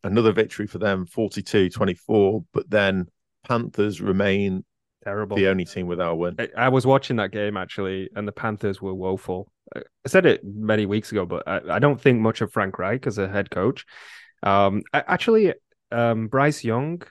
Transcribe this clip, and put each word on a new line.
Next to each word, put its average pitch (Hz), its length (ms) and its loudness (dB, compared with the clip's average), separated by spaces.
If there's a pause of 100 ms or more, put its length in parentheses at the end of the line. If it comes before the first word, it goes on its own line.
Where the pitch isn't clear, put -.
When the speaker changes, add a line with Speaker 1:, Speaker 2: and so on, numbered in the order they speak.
Speaker 1:
another 107 280 4
victory 104 340 -2
for 98 120 -12
them, 95 280 -2
forty-two 98 640 0
twenty-four, 98 800 0
but - 160 -4
then 98 380 2 (420)
Panthers 104 540 -2
remain 98 600 0 (400)
Speaker 2:
Terrible. 101 360 -6
Speaker 1:
the 95 100 4
only 92 160 0
team 90 220 -8
without 87 260 -2
a 82 40 -2
win. 87 220 -4
Speaker 2:
I, 117 180 -6
I 123 120 2
was 127 180 2
watching 131 300 2
that 98 160 -2
game, 104 240 -2
actually, 95 580 -6
and 107 140 -8
the 101 40 -8
Panthers 104 500 -6
were 95 120 -6
woeful. 92 560 -6 (240)
I, - 60 -12
I - 280 -16
said 185 180 6
it 120 180 6
many 107 420 0
weeks 107 240 -2
ago, 98 160 -2
but 87 220 -6
I, 95 120 -2 (120)
I 95 80 0
don't 143 200 2
think 123 200 4
much 110 200 0
of 104 120 -4
Frank 95 260 -2
Reich 117 300 -4
as 104 100 -4
a 98 80 -2
head 98 240 -4
coach. 98 340 -2 (600)
Um, 196 380 4 (100)
a-, - 180 -2
actually, 214 440 4 (360)
um, 117 380 0
Bryce 139 340 2
Young 139 480 -2